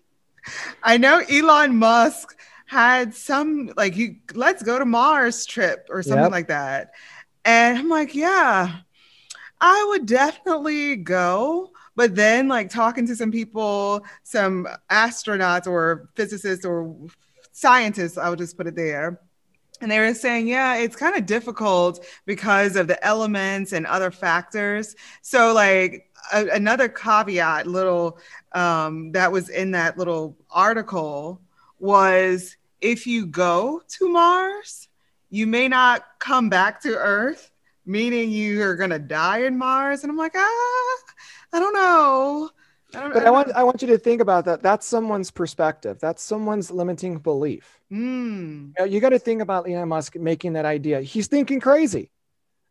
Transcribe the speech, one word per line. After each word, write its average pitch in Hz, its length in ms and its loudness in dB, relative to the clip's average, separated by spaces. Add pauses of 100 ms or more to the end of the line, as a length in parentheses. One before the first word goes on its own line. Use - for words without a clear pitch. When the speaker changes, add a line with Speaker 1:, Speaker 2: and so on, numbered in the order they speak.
(140)
Speaker 1:
<laughs> - 680 -16
I 233 140 4
know 277 220 6 (100)
Elon 294 480 6
Musk 226 600 2 (280)
had 247 480 2
some, 294 640 -4
like, 196 180 0
you, 226 220 -4 (160)
"Let's 311 300 0
go 240 160 0
to 269 60 0
Mars" 240 600 2
trip - 440 -4
or 185 140 -6
something 151 200 2
Speaker 2:
Yep. 175 80 4
Speaker 1:
like 175 160 -4
that. 139 440 -6 (520)
And 233 340 4
I'm 294 120 -2
like, 302 260 0
"Yeah, 254 640 2 (840)
I 403 280 4
would 381 160 0
definitely 294 920 0
go." 190 760 -2 (240)
But 233 200 2
then, 220 320 4
like, 226 220 -2
talking 240 380 0
to 240 80 -6
some 220 160 -4
people, 208 720 -4 (200)
some 190 440 -2 (220)
astronauts 190 800 0
or 165 480 -2
physicists 196 500 -6
or 165 280 -6 (600)
scientists, 208 640 0
I'll 175 180 -4
just 170 220 -10
put 170 100 -8
it 165 80 -10
there. 160 460 -6 (600)
And 220 100 -6
they 214 80 2
were 226 140 2
saying, 233 340 -2
"Yeah, 254 280 0
it's 233 200 -4
kinda 339 260 -2
difficult 196 840 0 (220)
because 196 500 0
of 180 120 2
the - 180 0
elements 196 680 -2
and 160 120 -4
other 185 260 -2
factors." 202 840 -4 (260)
So, 233 320 4
like, 190 560 2 (240)
a-, 208 140 0
another 214 420 0
caveat, 185 800 0
little, 175 500 -2 (360)
um, 160 580 -2
that 185 200 2
was 185 180 -2
in 190 220 -4
that 165 260 -2
little 165 400 -6 (120)
article 180 920 -2 (380)
was, 185 760 2 (260)
if 233 240 -2
you 233 200 -2
go 180 600 0
to 381 220 -2
Mars, 370 800 0 (420)
you 214 160 -4
may 240 220 0
not 254 380 2 (140)
come 254 300 0
back 190 320 2
to 226 140 -4
Earth, 214 560 -2 (340)
meaning 226 460 -2
you 208 320 -2
are 185 120 0
gonna 175 240 -2
die 160 400 -2
in 254 180 -2
Mars. 269 460 -2
And 294 80 -8
I'm 302 60 -6
like, 320 180 -4
"Ah, 494 640 0 (540)
I 339 80 -2
don't 403 140 0
know." 302 760 2 (440)
I 254 80 -12
don't, 285 120 -8
Speaker 2:
But 233 40 0
Speaker 1:
I 233 40 4
Speaker 2:
I 226 40 2
Speaker 1:
don't 240 80 8
Speaker 2:
want, 277 160 4
Speaker 1:
know. - 60 -6
Speaker 2:
I 247 80 4
want 247 180 2
you 262 80 -2
to 226 80 6
think 233 240 0
about 185 240 2
that. 170 180 -2
That's 202 220 2
someone's 214 460 -4
perspective. 156 680 -4
That's 165 240 -6
someone's 214 480 -6
limiting 175 460 -6
belief. 147 640 -6 (100)
Speaker 1:
Mm. 208 760 -8
Speaker 2:
You 143 120 -20
know, 185 60 -2
you 196 160 -2
gotta 254 180 4
think 226 220 -2
about 185 280 -4
Elon 175 200 -4
Musk 160 260 -6
making 165 380 -4
that 156 120 -2
idea. 147 360 -2
He's 196 260 -6
thinking 277 320 0
crazy, 262 500 2 (600)